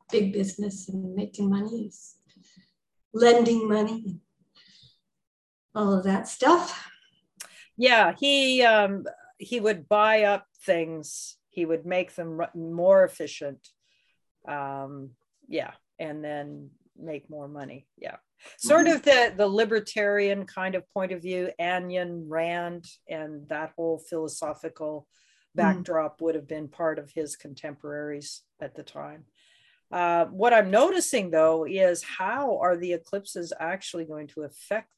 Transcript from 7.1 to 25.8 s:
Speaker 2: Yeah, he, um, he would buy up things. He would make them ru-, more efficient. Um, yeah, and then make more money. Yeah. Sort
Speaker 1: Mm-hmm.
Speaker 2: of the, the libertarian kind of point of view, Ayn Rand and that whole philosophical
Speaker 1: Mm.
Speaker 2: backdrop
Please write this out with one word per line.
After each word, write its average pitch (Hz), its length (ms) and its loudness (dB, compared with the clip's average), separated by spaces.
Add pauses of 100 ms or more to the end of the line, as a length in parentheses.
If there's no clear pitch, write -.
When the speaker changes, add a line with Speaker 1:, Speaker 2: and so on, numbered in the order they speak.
Speaker 2:
Yeah, 226 440 6
he, 269 440 4
um, 202 420 4 (340)
he 240 200 -6
would 202 300 -2
buy 208 360 4
up 202 200 0 (180)
things. 165 760 -4 (120)
He 170 160 -4
would 160 220 -4
make 180 260 -2
them 165 260 -10
ru-, 170 140 -6 (200)
more 185 300 6
efficient. 147 640 -6 (800)
Um, 139 640 -10 (360)
yeah, 143 240 -6 (260)
and 151 260 -10
then 147 460 -10 (280)
make 151 340 -12
more 147 160 -14
money. 143 400 -16 (100)
Yeah. - 200 -12 (400)
Sort 311 300 6
Speaker 1:
Mm-hmm. 330 100 6
Speaker 2:
of - 60 -8
the, 240 340 6
the 202 100 4
libertarian 202 960 0
kind 190 300 -6
of 175 80 -4 (100)
point 190 200 -4
of 175 80 -10
view, 180 280 -4 (100)
Ayn 180 680 -4
Rand 170 580 -4 (240)
and 156 400 -12
that 156 260 -8
whole 165 220 -2
philosophical 156 1080 -8
Speaker 1:
Mm. - 500 -20
Speaker 2:
backdrop 175 640 0